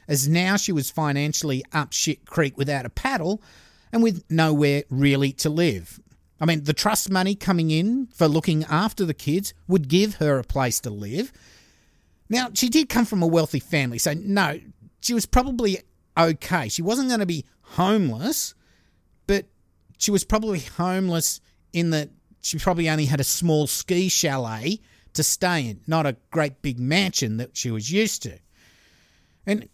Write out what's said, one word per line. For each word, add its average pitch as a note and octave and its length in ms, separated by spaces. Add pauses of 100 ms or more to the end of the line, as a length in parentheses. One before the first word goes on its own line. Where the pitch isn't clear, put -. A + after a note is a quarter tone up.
as C#3 200
now F3+ 280
she G3+ 160
was C#3+ 180
financially D3 840
up D3 200
shit - 340
creek C#3+ 320
without C#3 260
a A#2 60
paddle G#3+ 500 (520)
and A#3 100
with G3+ 260
nowhere D3+ 600
really C#3 440
to - 140
live. D3+ 520 (400)
I D3+ 40
mean, D#3 200
the D3 80
trust - 360
money F#3+ 280
coming E3+ 340
in A3 380
for - 180
looking D#3 380
after F#3 400
the D#3+ 100
kids F3+ 400 (140)
would F3 200
give F#3+ 280
her C#3+ 240
a A#2 40
place B2+ 360
to B2 100
live. G#2+ 420 (960)
Now, A#3+ 260
she B3 140
did C#4+ 200
come A#3+ 160
from G3 180
a E3 60
wealthy D#3+ 320
family, B2+ 380
so D3 160
no, F#3+ 440 (420)
she A#3+ 140
was A#3 120
probably B3 520 (400)
okay. E3 500
She E3 140
wasn't B3 260
gonna A#3+ 160
be E3+ 200 (160)
homeless, F#3 960 (720)
but G3 180 (520)
she - 120
was G3 140
probably G#3+ 340
homeless F3+ 800 (320)
in E3+ 180
that D3+ 200 (320)
she - 160
probably E3+ 320
only D#3 160
had C#3 140
a C3 40
small D3+ 420
ski F#3 420
chalet C3+ 720 (360)
to D#3 80
stay E3 440
in, G#2 200
not D#3 200
a C3 100 (140)
great D3 300
big B2+ 180
mansion C3+ 600
that B2 180
she - 140
was A2 200
used G3+ 340
to. F2+ 140 (1080)
And G#3+ 280